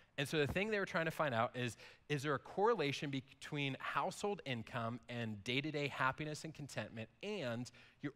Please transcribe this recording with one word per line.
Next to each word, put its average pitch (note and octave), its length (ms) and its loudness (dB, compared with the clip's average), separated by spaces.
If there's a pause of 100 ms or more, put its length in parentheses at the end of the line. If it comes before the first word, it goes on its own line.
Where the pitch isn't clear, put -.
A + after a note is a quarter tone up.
(160)
And C#3+ 120 0
so E3 100 2
the C#3+ 80 6
thing G3 240 2
they G#3+ 80 2
were F#3+ 80 2
trying E3 200 0
to - 60 0
find D3 220 2
out A2+ 240 2
is, B2 180 0 (320)
is D3 140 0
there C#3+ 140 2
a B2 40 0
correlation E3 720 2
between C#3 680 -2
household F3+ 640 0
income A#2 540 -2 (100)
and A2 340 -4
day-to-day C#3+ 440 0
happiness D3 560 0
and E3 100 -8
contentment A2+ 560 -6 (140)
and B2 480 -2 (320)
your C#3+ 120 -4